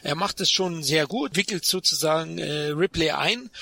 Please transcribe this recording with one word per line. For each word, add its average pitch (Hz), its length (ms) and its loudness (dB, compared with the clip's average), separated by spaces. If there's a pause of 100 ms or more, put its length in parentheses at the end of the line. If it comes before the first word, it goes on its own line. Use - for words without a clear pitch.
Er 147 120 -2
macht 185 260 -2
es 185 120 2
schon 170 320 0
sehr 147 220 2
gut, 170 300 -4
wickelt 196 280 -2
sozusagen, 160 760 0
äh, 151 300 -2
Ripley 160 420 2
ein 202 400 0 (120)